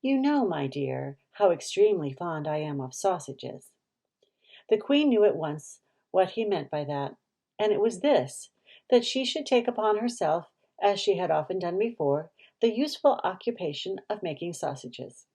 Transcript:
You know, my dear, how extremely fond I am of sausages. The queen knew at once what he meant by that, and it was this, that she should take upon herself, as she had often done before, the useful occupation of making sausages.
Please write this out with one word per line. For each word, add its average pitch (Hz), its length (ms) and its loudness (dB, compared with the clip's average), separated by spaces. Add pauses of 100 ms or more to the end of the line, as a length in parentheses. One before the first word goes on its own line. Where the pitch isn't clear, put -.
You 269 160 2
know, 277 280 2
my 156 200 -2
dear, 135 520 -4 (140)
how 202 180 4
extremely 180 640 2
fond 156 340 -6
I 151 80 -2
am 151 240 -4
of 127 140 -8
sausages. 151 800 -6 (960)
The - 80 4
queen 285 320 2
knew 214 160 6
at 202 100 4
once 156 440 -8 (300)
what 185 200 2
he 226 160 -4
meant 175 240 -2
by 147 140 -4
that, 139 320 -4 (420)
and 214 120 0
it 403 120 2
was 208 180 0
this, 180 480 0 (400)
that 240 160 6
she 262 220 -2
should 294 180 -4
take 240 240 2
upon 214 300 2
herself, 175 520 -2 (300)
as 202 200 2
she 196 160 2
had 175 140 -2
often 156 280 0
done 175 200 -2
before, 160 520 0 (300)
the 233 120 2
useful 277 520 2
occupation 185 840 -4
of 208 140 -6
making 170 320 -6
sausages. 135 800 -10